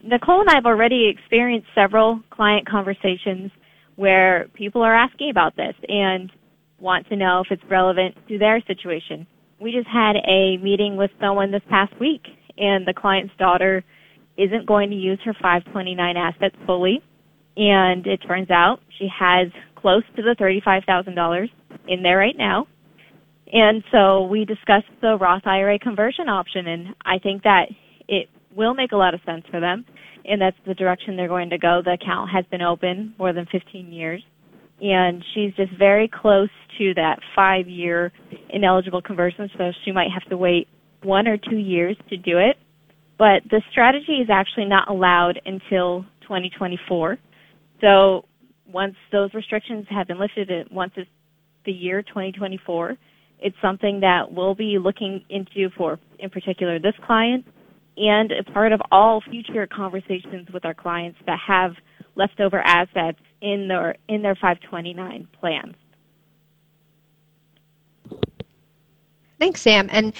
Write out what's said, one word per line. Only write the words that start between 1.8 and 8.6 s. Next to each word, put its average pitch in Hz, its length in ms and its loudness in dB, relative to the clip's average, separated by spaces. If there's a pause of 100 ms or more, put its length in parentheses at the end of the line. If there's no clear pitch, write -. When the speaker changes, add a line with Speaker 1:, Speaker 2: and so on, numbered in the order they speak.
Speaker 1:
client 208 380 0
conversations 196 800 -4 (460)
where 190 580 4
people 208 280 -4
are 226 120 4
asking 254 360 0
about 175 260 0
this - 180 -6 (140)
and 185 420 -2 (480)
want 185 300 -2
to 214 80 -4
know 185 240 2
if 180 100 -4
it's 190 200 -4
relevant 185 440 2 (140)
to 214 100 -8
their 214 280 2